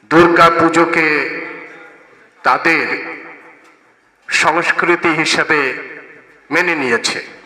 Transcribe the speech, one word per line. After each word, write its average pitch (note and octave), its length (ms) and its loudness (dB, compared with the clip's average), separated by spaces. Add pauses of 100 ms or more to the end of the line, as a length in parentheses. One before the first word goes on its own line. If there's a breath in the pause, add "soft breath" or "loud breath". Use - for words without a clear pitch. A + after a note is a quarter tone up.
দুর্গা E3+ 460 6
পুজোকে E3 880 0 (1000)
তাদের C#3+ 760 0 (1120)
সংস্কৃতি E3+ 800 0
হিসেবে D#3 640 0 (760)
মেনে E3+ 240 0
নিয়েছে। B2+ 520 -4 (200)